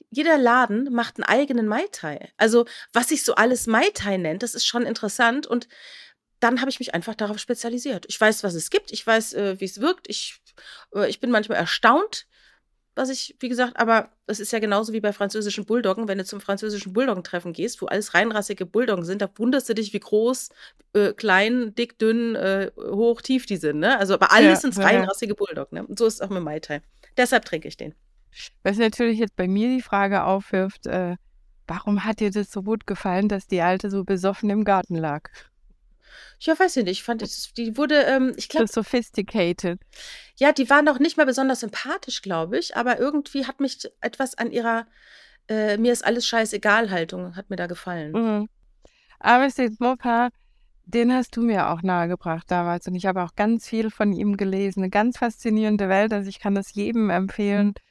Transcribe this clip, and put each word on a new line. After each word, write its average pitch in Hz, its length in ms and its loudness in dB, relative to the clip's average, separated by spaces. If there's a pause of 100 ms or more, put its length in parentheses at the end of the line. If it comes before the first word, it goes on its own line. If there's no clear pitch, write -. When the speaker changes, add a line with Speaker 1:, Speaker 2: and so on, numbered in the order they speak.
Speaker 1:
jeder 302 280 2
Laden 247 560 2
macht 233 240 -2
einen - 80 -4
eigenen 240 420 2
Mai 240 240 0
Tai. - 460 -10
Also, 233 280 6 (280)
was 240 160 0
sich 302 160 -2
so 240 100 0
alles 240 320 4
Mai 233 260 4
Tai 202 220 -2
nennt, 175 260 -2
das 240 140 -6
ist - 100 -4
schon 240 180 -2
interessant. 233 640 0
Und 240 220 -4 (720)
dann 240 220 2
habe 262 80 -2
ich 262 100 -6
mich - 160 -8
einfach 175 180 -4
darauf 214 260 -4
spezialisiert. 240 680 -6
Ich - 120 -8
weiß, 220 260 4
was 185 80 -2
es 160 160 -6
gibt. - 240 -2
Ich - 120 -8
weiß, 226 280 0
äh, 196 260 -2
wie 196 60 -6
es 190 160 -8
wirkt. 339 280 -2
Ich, - 300 -8 (560)
äh, 196 140 2
ich - 100 -8
bin 240 100 -2
manchmal 214 280 0
erstaunt, 277 680 2 (720)
was 262 140 -2
ich, - 320 -8
wie 254 80 -4
gesagt, 247 280 -2
aber 220 340 2 (160)
es 214 120 -6
ist 208 140 -6
ja 233 60 0
genauso 214 340 -2
wie 220 80 -4
bei 208 100 0
französischen 202 540 -4
Bulldoggen. 226 420 0
Wenn 196 120 -2
du 190 40 -4
zum 202 160 -12
französischen 202 540 -6
Bulldoggen-Treffen 185 580 -2
gehst, 165 300 -6
wo - 60 -6
alles - 260 -4
reinrassige 208 520 -2
Bulldoggen 208 380 0
sind, 190 180 -4
da 196 140 -4
wunderst 254 320 0
du 226 80 -2
dich, 208 160 -4
wie 208 80 -4
groß, 226 500 0 (440)
äh, 202 180 2
klein, 220 640 2
dick, 240 240 -4
dünn, 226 360 2
äh, 190 420 -2
hoch, 226 440 0
tief 262 240 0
die 196 120 -4
sind, 151 220 -2
ne? 220 200 2
Also, 196 140 2
aber 170 180 6
alles 220 220 10
Speaker 2:
Ja, - 20 6
Speaker 1:
sind's 254 220 -2
Speaker 2:
ja, 196 60 0
ja. 185 60 6 (100)
Speaker 1:
reinrassige 196 360 -4
Bulldoggen, 160 440 -8
ne? - 60 -10
Und - 140 -12
so 233 60 2
ist 220 100 2
es - 60 -10
auch 196 80 -6
mit 185 140 -4
Mai 156 180 -8
Tai. 147 200 -8 (360)
Deshalb 247 260 2
trinke 160 240 -8
ich - 80 -16
den. - 180 -14 (680)
Speaker 2:
Was 202 160 0
natürlich 226 400 2
jetzt 220 180 -2
bei 185 120 -2
mir 202 220 2
die 254 120 0
Frage 196 420 0
aufwirft, 190 640 -2
äh, 180 300 -2 (500)
warum 196 380 -2
hat 214 160 -2
dir 214 100 2
das 202 220 -4
so 202 100 -8
gut 214 240 -4
gefallen, 196 440 0
dass 196 180 -4
die 180 140 0
Alte 185 280 2
so 196 140 -2
besoffen 196 480 0
im 214 120 2
Garten 190 320 2
lag? 156 340 -4 (1080)
Speaker 1:
Ja, 320 200 0
weiß 370 180 2
ich 240 60 2
nicht. 185 160 -2
Ich - 40 -16
fand, 226 200 -4
es, - 320 -10
die 226 220 -6
wurde, 294 260 2
ähm, 262 340 2
ich - 120 -10
glaub 277 180 2
Speaker 2:
So 226 140 -2
sophisticated. 190 1000 -2 (580)
Speaker 1:
Ja, 285 140 6
die 269 180 0
war 285 140 8
noch 294 160 2
nicht 311 180 2
mal 311 80 6
besonders 262 360 0
sympathisch, 262 600 -8
glaub 170 320 -4
ich, 320 240 -4
aber 240 220 0
irgendwie 285 480 -2
hat - 120 -12
mich - 300 -4 (120)
etwas - 360 -6
an 233 140 -4
ihrer, 226 340 -2 (640)
äh, 214 300 0
mir 233 160 4
ist 233 120 -2
alles 233 220 0
scheißegal 220 640 2
Haltung, 180 440 -6
hat 190 140 -14
mir 196 60 -6
da 180 100 -4
gefallen. 170 460 -8
Speaker 2:
Mhm. 214 380 0 (720)
Armistead 247 600 4
Maupin, 240 500 0 (560)
den 240 260 2
hast 254 240 0
du 226 60 -2
mir 220 300 2
auch 165 100 -4
nahegebracht 175 720 -2
damals 175 360 -2
und 185 60 -4
ich 180 140 -2
habe 185 160 0
auch 185 120 -8
ganz 226 320 0
viel 220 220 -2
von 208 240 0
ihm 196 240 0
gelesen. 196 460 -2
Eine 190 80 -2
ganz 220 260 2
faszinierende 214 720 0
Welt, 202 240 2
also 196 160 -4
ich 196 100 -14
kann 202 140 0
das 196 220 -4
jedem 214 340 0
empfehlen, 202 640 0 (180)